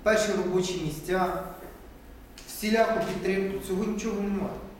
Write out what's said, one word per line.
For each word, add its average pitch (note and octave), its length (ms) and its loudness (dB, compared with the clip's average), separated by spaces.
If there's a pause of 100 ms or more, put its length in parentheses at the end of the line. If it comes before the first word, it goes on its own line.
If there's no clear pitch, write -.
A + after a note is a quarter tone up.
перші G#3 280 4
робочі F3+ 540 2
місця, F3+ 480 0 (1120)
всіляку G#3+ 600 4
підтримку. F#3+ 600 0
Цього F#3+ 160 2
нічого G#3+ 380 -2
немає. G3 320 0 (260)